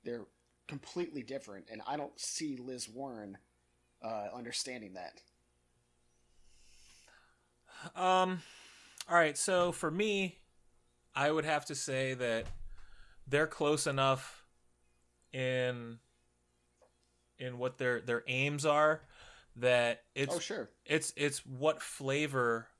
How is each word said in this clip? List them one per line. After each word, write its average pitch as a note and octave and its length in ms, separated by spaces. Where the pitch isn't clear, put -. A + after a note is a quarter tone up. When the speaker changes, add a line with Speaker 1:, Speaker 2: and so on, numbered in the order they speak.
Speaker 1:
They're A#2 240
completely D3+ 560
different, G#2+ 480
and G#2+ 160
I C#3+ 100
don't - 220
see D3 380
Liz B2 320
Warren, A2 480
uh, A2 320
understanding A#2+ 640
that. F2+ 260
Speaker 2:
Um, F#3 460
all E3+ 60
right, D#3 220
so F3+ 340
for D#3+ 200
me, G3 480
I C#3+ 160
would D#3 140
have D3+ 200
to D3 100
say C3 400
that A#2 320
they're C#3+ 200
close D3+ 400
enough C3+ 580
in, B2+ 680
in B2+ 200
what B2+ 200
their, B2 240
their A#2+ 260
aims C#3 380
are D3+ 360
that A#2+ 480
it's C#3 200
Speaker 1:
Oh, F3 40
sure. A3+ 300
Speaker 2:
it's, D3+ 300
it's C#3+ 300
what C#3 360
flavor C3+ 880